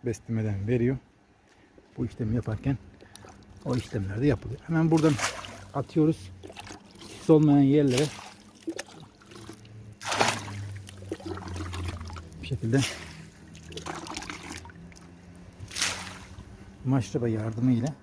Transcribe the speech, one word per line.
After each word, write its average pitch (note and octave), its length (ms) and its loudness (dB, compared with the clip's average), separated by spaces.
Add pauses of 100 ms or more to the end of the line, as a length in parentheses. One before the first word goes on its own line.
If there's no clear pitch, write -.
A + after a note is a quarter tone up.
Beslemeden G#2+ 600 -2
veriyor. B2 300 4 (1000)
Bu B2+ 80 -2
işlemi A2+ 300 -2
yaparken A#2+ 420 0 (880)
o B2+ 100 0
işlemler G#2 460 -4
de C#3+ 60 6
yapılıyor. A#2 400 0
Hemen D#3+ 240 4
buradan D#3 220 6 (600)
atıyoruz. D#3 580 2 (680)
Sis - 300 -12
olmayan D3+ 300 10
yerlere C#3 460 6 (4000)
bu - 40 -10
şekilde A#2+ 340 0 (4000)
maşraba B2+ 440 0
yardımıyla A2+ 580 0 (160)